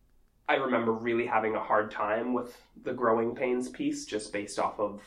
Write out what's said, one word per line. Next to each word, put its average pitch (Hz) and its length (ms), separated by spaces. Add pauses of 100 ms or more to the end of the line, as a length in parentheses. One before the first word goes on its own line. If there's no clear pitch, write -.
(500)
I 147 60
remember 120 360
really 117 340
having 110 300
a - 40
hard 107 320
time 113 420
with 120 240 (260)
the 127 100
growing 117 420
pains 127 340
piece, 143 360
just - 280
based 104 240
off - 220
of, 101 280